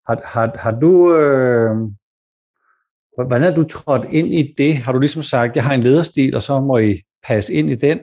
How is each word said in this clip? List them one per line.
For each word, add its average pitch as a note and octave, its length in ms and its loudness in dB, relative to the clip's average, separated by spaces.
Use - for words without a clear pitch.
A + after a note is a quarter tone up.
har, A#2 140 -4
har, A2+ 240 -2
har A2+ 220 -4
du... E3 140 4
Øh, B2+ 580 2
hvordan B2+ 280 -2
er F3+ 120 2
du D#3+ 80 2
trådt C#3 480 -4
ind D#3+ 220 -2
i D3+ 240 -2
det? D3 180 2
Har B2 180 -6
du B2+ 60 0
ligesom D3 240 -2
sagt, A#2+ 320 -2
"Jeg C#3 80 0
har C#3 100 0
en B2 100 2
lederstil, C3+ 520 2
og A2 60 -4
så C#3 200 -2
må C3+ 160 0
I G#2 240 0
passe A2 260 -2
ind D#3 160 0
i C3 60 -2
den"? C#3+ 280 0